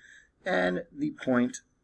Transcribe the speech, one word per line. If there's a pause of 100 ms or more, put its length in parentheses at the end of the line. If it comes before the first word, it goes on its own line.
(420)
and
the (120)
point (260)